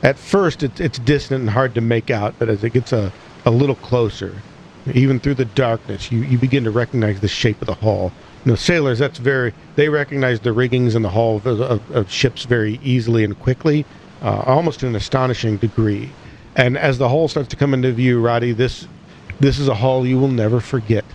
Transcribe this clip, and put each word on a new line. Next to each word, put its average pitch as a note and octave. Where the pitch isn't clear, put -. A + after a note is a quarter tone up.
At C3+
first, F#3
it's, C3
it's -
distant C3
and A2+
hard B2
to A#2
make A#2
out, G#2+
but A2+
as G#2
it A#2
gets B2+
a, G2+
a A#2+
little C3
closer, G#2+
even C3
through C#3+
the B2+
darkness, A2+
you, A#2
you C3
begin C3
to A2+
recognize A2
the G#2
shape -
of -
the F#2+
hull. F#2+
You B2+
know, A2
sailors, C#3+
that's C#3
very, B2+
they D3+
recognize C#3
the A#2+
riggings B2
and A2+
the G2
hull A2+
of, G#2
of, A#2+
of G#2
ships -
very A#2
easily A#2
and G2+
quickly, D3
uh, G2+
almost D3+
to C3
an A#2
astonishing A#2
degree. G#2+
And B2+
as C3+
the B2+
hull D3+
starts C#3+
to -
come C#3
into B2+
view, B2
Roddy, A#2+
this, A#2+
this C#3
is C#3
a B2
hull C3
you C3
will C3+
never A#2
forget. A2